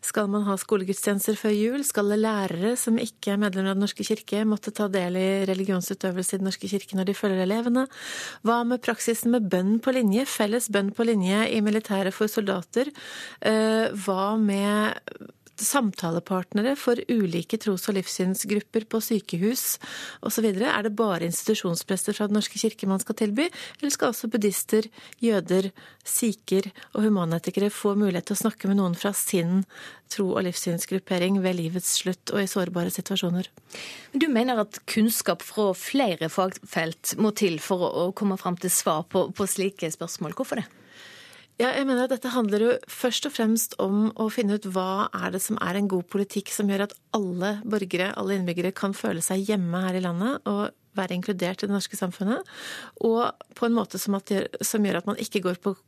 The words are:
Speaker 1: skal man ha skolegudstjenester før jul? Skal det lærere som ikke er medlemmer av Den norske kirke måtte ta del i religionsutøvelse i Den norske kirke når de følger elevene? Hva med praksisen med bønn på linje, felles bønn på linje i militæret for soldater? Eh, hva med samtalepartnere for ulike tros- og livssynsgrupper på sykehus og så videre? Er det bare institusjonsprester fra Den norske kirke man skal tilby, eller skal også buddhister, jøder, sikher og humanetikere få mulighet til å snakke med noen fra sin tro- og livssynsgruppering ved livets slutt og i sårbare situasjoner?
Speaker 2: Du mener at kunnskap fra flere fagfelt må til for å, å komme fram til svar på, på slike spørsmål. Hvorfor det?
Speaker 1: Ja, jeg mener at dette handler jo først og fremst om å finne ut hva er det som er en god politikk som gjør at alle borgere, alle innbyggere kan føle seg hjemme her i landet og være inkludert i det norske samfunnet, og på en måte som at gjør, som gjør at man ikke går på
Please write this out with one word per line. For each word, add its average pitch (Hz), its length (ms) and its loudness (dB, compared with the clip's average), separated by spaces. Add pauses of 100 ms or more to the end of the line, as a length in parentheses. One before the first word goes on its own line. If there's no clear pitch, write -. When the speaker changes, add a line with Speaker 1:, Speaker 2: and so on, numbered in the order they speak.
Speaker 1:
skal - 260 0
man 202 180 0
ha 196 120 0
skolegudstjenester 202 800 0
før 214 160 0
jul? 233 320 0
Skal 202 240 0
det 214 120 2
lærere 208 580 0
som 226 180 2
ikke 226 380 -2
er - 20 0
medlemmer 190 360 0
av 190 40 0
Den 196 80 2
norske 202 240 -4
kirke 214 380 -2
måtte 208 280 -2
ta 208 140 -2
del 180 260 0
i 190 300 2
religionsutøvelse 190 880 -2
i 196 60 -2
Den 190 80 0
norske 190 240 -4
kirke 196 260 -4
når 185 80 0
de 196 80 0
følger 190 320 0
elevene? 240 440 2 (540)
Hva 240 240 2
med 240 140 0
praksisen 226 460 0
med 233 240 2
bønn 190 300 4
på 262 120 0
linje, 240 320 4
felles 214 460 0
bønn 202 240 0
på 233 100 2
linje 208 480 4
i 220 80 2
militæret 208 540 2
for 214 120 2
soldater? 208 640 0 (520)
Eh, 220 500 4
hva 202 480 0
med 208 580 2 (640)
samtalepartnere 190 1120 0
for 240 200 2 (160)
ulike 190 480 0
tros- 190 260 -2
og 208 80 0
livssynsgrupper 196 960 0
på 226 100 0
sykehus 214 800 0 (440)
og 214 100 -2
så 226 100 0
videre? 220 300 2
Er 214 100 4
det 208 140 -2
bare 185 320 2
institusjonsprester 190 880 0
fra 208 100 0
Den 202 80 0
norske 208 240 0
kirke 214 300 -2
man 190 100 2
skal 214 160 -4
tilby, 220 340 0 (300)
eller 285 120 -2
skal - 200 2
også 226 220 -4
buddhister, 214 560 2 (340)
jøder, 190 480 2 (320)
sikher 196 680 0 (220)
og 214 100 2
humanetikere 196 680 2
få 202 240 0
mulighet 196 380 0
til 202 40 0
å 220 140 0
snakke - 160 -8
med 196 120 4
noen 180 180 2
fra 202 160 -2
sin 185 520 2 (460)
tro- 185 240 0
og 190 80 0
livssynsgruppering 185 1000 0
ved 185 180 0
livets 170 420 -2
slutt - 300 -4
og 208 100 2
i 190 80 -2
sårbare 180 400 0
situasjoner? 180 560 -2 (720)
Speaker 2:
Du 320 100 4
mener 247 300 2
at 220 280 -2
kunnskap 220 560 2
fra 202 320 0
flere 180 580 0
fagfelt - 840 -2
må 214 180 4
til 165 240 2
for 185 180 0
å, 175 300 0
å 190 60 -4
komme 196 260 0
fram 180 160 -2
til 175 140 -4
svar 170 340 2
på, 185 260 2
på 196 160 -2
slike 185 460 -2
spørsmål. 165 400 -8
Hvorfor - 240 -4
det? 220 100 -4 (920)
Speaker 1:
Ja, 240 160 4
jeg 277 100 0
mener 254 200 2
at 240 40 0
dette 254 220 -4
handler 214 320 2
jo 240 60 4 (200)
først - 380 -2
og 285 80 -10
fremst 226 420 2
om 202 380 4
å 220 160 0
finne 208 240 0
ut 208 160 -4
hva 190 400 0
er 185 220 -2
det 190 100 -2
som - 160 -2
er 180 160 0
en 202 100 0
god 185 240 0
politikk 196 400 -2
som 208 160 -2
gjør 196 220 2
at - 60 -14 (200)
alle 196 480 -2
borgere, 196 540 0
alle 196 220 0
innbyggere 175 360 -2
kan 196 220 -2
føle 180 260 -2
seg 190 240 -2
hjemme 185 380 0
her 185 160 0
i - 20 -4
landet 185 460 -2
og 208 240 -2 (240)
være 185 240 -2
inkludert 185 420 -4
i 202 60 -4
det 202 80 0
norske - 240 -6
samfunnet, 196 420 -2 (600)
og 226 260 2 (240)
på 240 140 0
en 233 80 4
måte 196 240 -2
som 202 160 0
at 196 160 -4
gjør, 190 160 0 (160)
som 214 180 2
gjør 180 220 2
at - 80 -4
man - 80 -6
ikke 208 240 -2
går 180 180 -2
på 196 140 -2 (120)